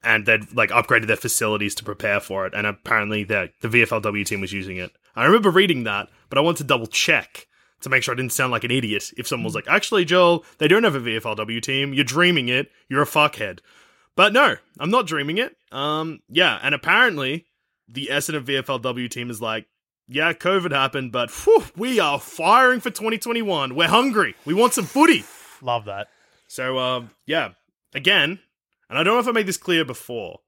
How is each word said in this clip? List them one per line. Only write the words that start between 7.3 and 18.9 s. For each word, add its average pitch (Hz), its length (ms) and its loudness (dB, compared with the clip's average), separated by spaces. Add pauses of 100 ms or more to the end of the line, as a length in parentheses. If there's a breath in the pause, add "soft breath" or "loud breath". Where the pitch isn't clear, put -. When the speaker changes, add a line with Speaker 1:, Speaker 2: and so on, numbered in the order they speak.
Speaker 1:
to - 80 -12
make 131 140 2
sure 127 100 -4
I - 40 -4
didn't 127 140 -4
sound 131 200 -2
like 113 120 -2
an 120 80 -6
idiot 110 460 -2
if 123 100 -10
someone 120 180 -6
was 110 100 -4
like, 107 120 -8
"Actually, 196 380 2
Joel, 175 400 4 (140 loud breath)
they 208 80 2
don't 214 160 6
have 196 120 2
a 135 40 -2
V 117 180 -4
F 113 80 -6
L 110 100 -4
W 110 240 -6
team. 139 360 -4
You're 139 100 2
dreaming 151 420 2
it. 127 240 -2 (160)
You're 135 140 0
a 143 60 2
fuckhead." 117 520 0 (560 soft breath)
But 202 180 4
no, 247 240 4 (220)
I'm 160 120 -4
not 233 160 0
dreaming 156 320 -4
it. - 180 -6 (140)
Um, 151 480 -6 (100)
yeah, 143 320 0
and 143 140 0
apparently 165 720 0 (420)
the 127 220 -10
Essendon 143 320 -2
V 135 140 -2
F 131 120 -6
L 131 100 -4
W 123 300 -6